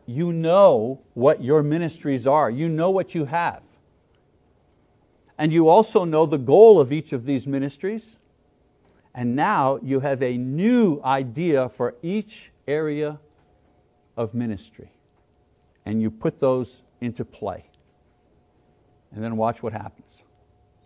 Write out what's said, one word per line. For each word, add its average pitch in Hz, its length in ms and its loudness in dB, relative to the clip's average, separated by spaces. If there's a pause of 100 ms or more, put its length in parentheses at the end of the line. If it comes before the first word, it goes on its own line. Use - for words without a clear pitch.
you 160 260 -4
know 165 720 4 (120)
what 147 300 2
your 147 180 2
ministries 147 640 -4
are. 139 240 2
You 147 200 -4
know 160 200 -2
what 190 240 -4
you 160 120 -4
have. 156 380 -6 (1700)
And 156 140 0
you 160 160 4
also 196 380 4
know 156 200 2
the 151 120 -2
goal 175 420 8
of 131 140 2
each 156 180 -6
of 120 140 -8
these 131 200 -4
ministries. 143 680 -8 (1000)
And 120 220 -4
now 151 480 0
you 135 160 -2
have 135 240 -2
a 123 140 -4
new 165 680 0
idea 135 640 -2
for - 340 -6
each - 520 -8 (120)
area 151 540 -4 (960)
of 113 180 -6
ministry. 113 600 -10 (920)
And 110 160 -4
you 110 80 -2
put 151 300 -8
those 131 440 -2 (180)
into 120 240 -8
play. - 400 -12 (1500)
And 104 80 -12
then 113 140 -8
watch 110 260 -4
what 110 120 -8
happens. - 500 -18 (640)